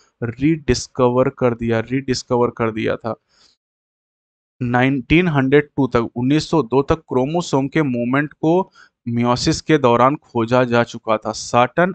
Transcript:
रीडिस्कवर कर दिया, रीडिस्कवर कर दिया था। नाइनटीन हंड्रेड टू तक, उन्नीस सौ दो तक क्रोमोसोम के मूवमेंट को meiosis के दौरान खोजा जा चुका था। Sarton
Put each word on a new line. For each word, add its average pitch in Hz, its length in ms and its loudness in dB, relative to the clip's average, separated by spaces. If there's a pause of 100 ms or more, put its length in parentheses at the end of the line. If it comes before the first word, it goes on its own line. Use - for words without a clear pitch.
(220)
रीडिस्कवर 127 1040 0
कर 123 260 -2
दिया, 113 260 -2
रीडिस्कवर 123 680 -2
कर 117 200 -4
दिया 110 260 -4
था। 110 180 -8 (1500)
नाइनटीन 131 680 2
हंड्रेड 143 480 2
टू 135 100 2
तक, 120 300 0
उन्नीस 139 340 0
सौ 160 120 2
दो 123 200 0
तक 160 160 -2 (100)
क्रोमोसोम 139 600 -2
के 156 140 -2
मूवमेंट 131 500 -2
को 175 400 -2 (340)
meiosis 123 540 0
के 156 180 2
दौरान 127 380 4
खोजा 120 480 0
जा 120 200 2
चुका 110 320 -4
था। 107 160 -6
Sarton 131 640 0